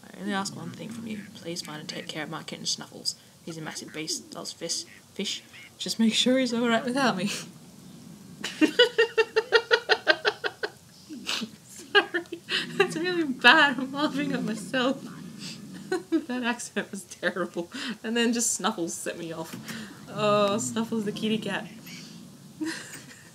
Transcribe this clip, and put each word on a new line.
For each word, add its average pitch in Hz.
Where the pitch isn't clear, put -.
I -
only 202
ask 196
one 165
thing -
from 233
you. 107
Please 170
find 151
and 156
take -
care 156
of 147
my 160
kitten -
Snuffles. -
He's 165
a 160
massive -
beast, 156
loves -
fish. -
Fish. -
Just -
make 226
sure 254
he's 254
all 240
right 226
without 247
me. 185
<laughs> -
Sorry, -
that's 381
really 339
bad. 285
I'm 262
laughing 277
at 247
myself. 240
<laughs> -
That 247
accent 233
was 196
terrible. 175
And 226
then 233
just 233
Snuffles 180
set -
me 165
off. 165
Oh, 208
Snuffles 226
the 208
kitty 214
cat. 190
<laughs> -